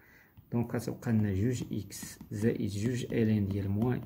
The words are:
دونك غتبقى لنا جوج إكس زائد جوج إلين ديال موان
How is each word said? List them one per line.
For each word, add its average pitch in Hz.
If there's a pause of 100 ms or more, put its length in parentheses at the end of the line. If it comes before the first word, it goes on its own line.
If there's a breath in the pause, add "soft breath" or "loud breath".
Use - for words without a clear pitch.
(520 soft breath)
دونك 117
غتبقى -
لنا 104
جوج 107
إكس - (120)
زائد 107
جوج 120
إلين 110
ديال 98
موان 107